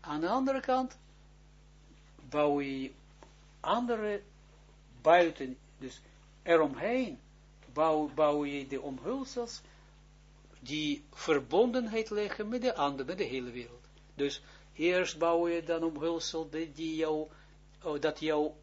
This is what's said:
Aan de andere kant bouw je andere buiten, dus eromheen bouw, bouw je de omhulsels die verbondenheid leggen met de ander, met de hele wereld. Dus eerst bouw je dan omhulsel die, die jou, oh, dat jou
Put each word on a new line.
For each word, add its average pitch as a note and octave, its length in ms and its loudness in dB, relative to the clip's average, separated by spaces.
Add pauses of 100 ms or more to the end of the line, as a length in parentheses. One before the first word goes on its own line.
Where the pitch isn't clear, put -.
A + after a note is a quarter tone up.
Aan D3+ 200 -6
de E3+ 80 -2
andere C4 320 0
kant C4 380 -2 (1300)
bouw D3 320 2
je C3+ 300 -6 (720)
andere G#3+ 600 0 (800)
buiten, D#3+ 580 4 (240)
dus - 180 -12 (420)
eromheen E3+ 760 2 (540)
bouw, D3+ 420 2
bouw D3 300 4
je C#3+ 220 -4
de C3+ 140 -4
omhulsels A#3 800 -6 (1000)
die D3 520 -4
verbondenheid A3 1000 2
leggen G#3 380 -4
met A#3+ 140 -4
de B3 120 0
ander, C#3 320 -2
met F#3 120 -6
de G3 60 0
hele B2 260 -6
wereld. A#2 340 -14 (300)
Dus C#3 280 -4 (320)
eerst F3+ 440 0
bouw E3+ 300 2
je E3+ 140 0
dan E3 200 -2
omhulsel D#3+ 680 -4
die, D#3 220 -8
die D#3+ 240 -6
jou, D#3 320 -2 (540)
oh, D3 180 -4
dat D3+ 200 0
jou D3+ 300 2 (120)